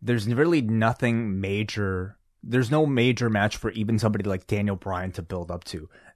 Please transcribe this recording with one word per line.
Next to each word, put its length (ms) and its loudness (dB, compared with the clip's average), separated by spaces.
there's 260 0
really 340 4
nothing 800 0
major. 800 -4
There's 280 0
no 160 4
major 420 2
match 280 2
for 140 -4
even 280 0
somebody 280 0
like 200 -4
Daniel 280 0
Bryan 380 -6
to 80 -10
build 300 -8
up 140 -10
to. 240 -12